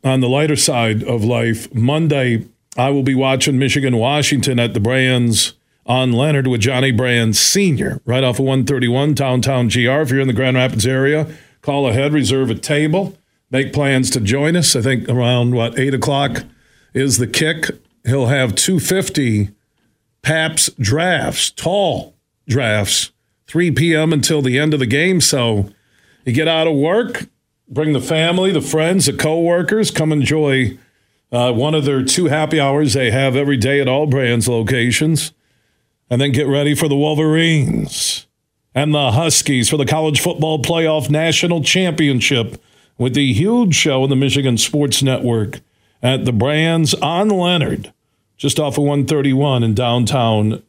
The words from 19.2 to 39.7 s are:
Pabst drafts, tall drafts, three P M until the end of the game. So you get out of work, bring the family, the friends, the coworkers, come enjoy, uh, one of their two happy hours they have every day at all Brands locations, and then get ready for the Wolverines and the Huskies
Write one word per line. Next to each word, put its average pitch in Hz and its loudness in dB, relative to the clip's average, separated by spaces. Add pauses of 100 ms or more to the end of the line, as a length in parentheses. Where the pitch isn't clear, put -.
Pabst 160 -2
drafts, 151 -2
tall 170 -2 (320)
drafts, 107 0 (340)
three 175 0
P 160 2
M 160 2
until 147 0
the 127 0
end 151 2
of 143 -2
the 131 0
game. 160 0
So 117 0 (540)
you 123 -2
get 156 0
out 165 0
of 160 0
work, 175 -2 (420)
bring 151 -2
the 139 0
family, 175 0
the 160 0
friends, 160 0
the 139 0
coworkers, 175 0
come 156 0
enjoy, 139 0 (540)
uh, 123 0
one 135 0
of 147 0
their 139 0
two 165 0
happy 151 0
hours 139 2
they 127 0
have 135 0
every 143 0
day 135 0
at 135 0
all 139 0
Brands 120 0
locations, 123 0 (800)
and 123 0
then 139 0
get 139 0
ready 143 0
for 156 -2
the 139 0
Wolverines 156 0 (480)
and 151 0
the 143 0
Huskies 139 0